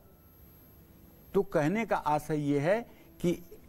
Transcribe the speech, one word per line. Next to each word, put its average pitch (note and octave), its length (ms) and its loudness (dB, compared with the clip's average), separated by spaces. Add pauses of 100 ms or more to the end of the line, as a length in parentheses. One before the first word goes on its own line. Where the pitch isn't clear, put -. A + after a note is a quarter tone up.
(1300)
तो G3 80 4
कहने F3+ 440 0
का F#3 100 0
आशय D3+ 400 -2
ये C#3+ 220 0
है G3 240 2 (380)
कि F3 220 0 (260)